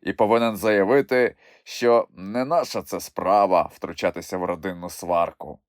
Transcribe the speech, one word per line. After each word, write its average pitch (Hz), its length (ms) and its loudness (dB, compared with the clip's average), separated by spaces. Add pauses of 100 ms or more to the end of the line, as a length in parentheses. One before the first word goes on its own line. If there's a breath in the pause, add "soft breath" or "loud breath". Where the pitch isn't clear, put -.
і 98 120 -6
повинен 113 420 2
заявити, 110 800 2 (280 soft breath)
що 120 520 2
не 104 300 -6
наша 139 360 -2
це 87 180 -8
справа 92 720 2
втручатися 85 640 -6
в 90 60 -6
родинну 87 460 -6
сварку. 85 800 -4